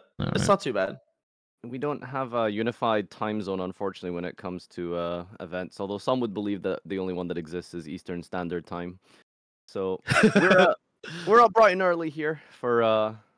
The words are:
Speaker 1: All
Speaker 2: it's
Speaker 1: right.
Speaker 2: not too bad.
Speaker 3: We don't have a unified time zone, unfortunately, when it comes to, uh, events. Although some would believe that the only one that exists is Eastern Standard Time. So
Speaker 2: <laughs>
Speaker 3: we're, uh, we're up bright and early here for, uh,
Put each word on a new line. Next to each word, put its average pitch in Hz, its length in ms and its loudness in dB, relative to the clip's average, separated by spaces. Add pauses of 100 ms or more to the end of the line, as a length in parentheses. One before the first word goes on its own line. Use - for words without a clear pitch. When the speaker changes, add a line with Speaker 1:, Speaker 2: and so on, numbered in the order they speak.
(180)
Speaker 1:
All - 120 -2
Speaker 2:
it's - 100 0
Speaker 1:
right. - 80 2
Speaker 2:
not 196 120 4
too 131 120 -4
bad. 98 260 -2 (640)
Speaker 3:
We 123 140 -10
don't 143 240 -6
have 127 320 -6
a 113 160 2
unified 110 580 0
time 107 320 -4
zone, 95 200 -4
unfortunately, 92 500 -6
when 87 140 -6
it 87 120 -8
comes 90 380 -10
to, 87 220 -6
uh, 87 280 -4 (140)
events. 90 400 -10
Although 101 200 -6
some 131 200 -2
would 113 160 -2
believe 101 280 -4
that 92 220 -2
the 95 140 -6
only 92 160 -4
one 90 140 -4
that 87 100 -6
exists 85 360 -8
is 80 140 -10
Eastern 87 360 -10
Standard 87 420 -6
Time. 90 320 -10 (680)
So 95 380 -4
Speaker 2:
<laughs> - 280 4
Speaker 3:
we're, 185 240 6
uh, 185 160 6 (540)
we're 226 140 8
up 220 100 6
bright 220 180 8
and 185 120 0
early 170 280 0
here 151 400 -4
for, 120 320 2
uh, 110 320 4 (240)